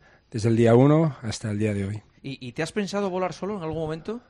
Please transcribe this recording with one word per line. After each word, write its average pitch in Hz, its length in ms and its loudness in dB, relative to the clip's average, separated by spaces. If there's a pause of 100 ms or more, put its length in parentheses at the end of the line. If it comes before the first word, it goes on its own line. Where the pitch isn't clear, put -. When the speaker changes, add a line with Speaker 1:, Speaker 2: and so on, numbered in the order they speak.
(300)
Speaker 1:
desde 117 200 -2
el 113 80 4
día 117 180 8
uno 147 460 6
hasta 110 300 -8
el 104 80 -4
día 107 140 0
de 101 120 -2
hoy. 104 160 -6 (200)
Speaker 2:
¿Y, 131 240 -12
y 123 60 -12
te - 100 -8
has 160 120 -6
pensado 196 360 -4
volar 185 220 -4
solo 190 240 -8
en 185 80 -10
algún 160 160 -6
momento? 165 400 -8 (100)